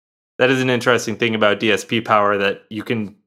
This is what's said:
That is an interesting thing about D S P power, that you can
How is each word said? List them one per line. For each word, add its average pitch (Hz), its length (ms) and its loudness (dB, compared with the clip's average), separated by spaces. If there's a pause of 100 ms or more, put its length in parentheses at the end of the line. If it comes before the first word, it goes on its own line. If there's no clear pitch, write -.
(380)
That 127 120 2
is 131 120 2
an 131 80 0
interesting 117 480 0
thing 113 180 0
about 104 240 2
D 110 120 0
S 98 120 0
P 117 160 -4
power, 104 380 2
that 98 320 -2
you 107 140 -10
can 110 440 -6